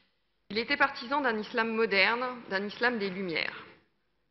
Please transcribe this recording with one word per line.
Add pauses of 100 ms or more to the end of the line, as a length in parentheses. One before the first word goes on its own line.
(520)
il
était
partisan
d'un
islam
moderne, (240)
d'un
islam
des
Lumières. (640)